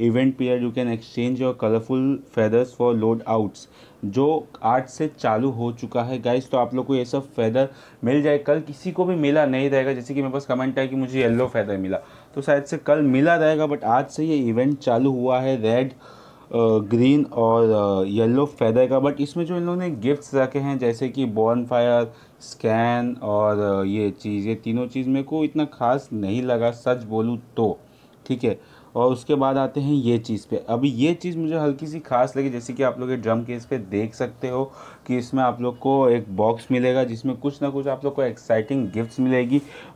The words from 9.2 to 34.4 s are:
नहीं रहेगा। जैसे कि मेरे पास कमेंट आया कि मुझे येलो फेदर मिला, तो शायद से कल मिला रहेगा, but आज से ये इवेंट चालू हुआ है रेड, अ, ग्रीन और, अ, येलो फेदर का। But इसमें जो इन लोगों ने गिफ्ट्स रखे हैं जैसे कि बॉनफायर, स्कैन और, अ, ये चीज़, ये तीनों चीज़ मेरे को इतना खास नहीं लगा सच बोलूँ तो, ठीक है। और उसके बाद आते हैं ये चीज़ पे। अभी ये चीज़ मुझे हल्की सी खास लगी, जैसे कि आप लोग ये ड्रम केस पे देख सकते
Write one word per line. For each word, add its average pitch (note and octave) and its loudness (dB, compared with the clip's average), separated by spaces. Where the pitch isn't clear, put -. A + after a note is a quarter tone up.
नहीं C3+ 0
रहेगा। C3+ 2
जैसे B2 -6
कि C#3 0
मेरे C3 -4
पास C3+ -6
कमेंट C3 -2
आया C3+ 0
कि C3+ -6
मुझे C3 -2
येलो A#2+ 2
फेदर G#2 -2
मिला, F#2+ -4
तो C#3 -6
शायद C#3+ 2
से D#3+ -6
कल D3+ 2
मिला C#3+ 4
रहेगा, D#3 2
but C#3+ -4
आज B2 2
से D3+ -6
ये D#3+ 2
इवेंट B2+ 2
चालू B2+ 2
हुआ B2+ 0
है C3 0
रेड, A#2+ 2
अ, - -20
ग्रीन B2 4
और, A2+ 4
अ, G2+ 2
येलो A2+ 2
फेदर B2 2
का। C3 2
But C#3 0
इसमें D#3+ -4
जो F3 -4
इन F3 -2
लोगों F3 -2
ने F3+ -4
गिफ्ट्स C#3 -2
रखे C3+ 0
हैं C#3 -2
जैसे A#2+ -2
कि C3+ -4
बॉनफायर, A#2+ 2
स्कैन A#2+ -2
और, G#2 2
अ, G2 0
ये G2+ 0
चीज़, G#2 -6
ये A2+ 0
तीनों A#2 -4
चीज़ B2+ -4
मेरे C3+ 2
को D#3 -2
इतना D3+ -2
खास B2 -2
नहीं G#2+ -2
लगा A#2+ 0
सच A#2+ -2
बोलूँ A2 -2
तो, G#2+ 0
ठीक B2 -4
है। G#2+ -2
और B2+ 4
उसके B2+ -2
बाद C3+ 2
आते C3+ -2
हैं C#3+ 0
ये A#2+ 2
चीज़ A2+ -6
पे। G#2+ -4
अभी C3 0
ये C3+ 2
चीज़ E3+ -6
मुझे D#3+ -2
हल्की D3 -2
सी D3+ -10
खास C3+ 0
लगी, C#3 -2
जैसे A#2+ -8
कि B2+ -4
आप B2 0
लोग B2+ -6
ये B2+ -2
ड्रम A2+ -2
केस A#2+ -10
पे C3 -4
देख G2+ -4
सकते B2 -6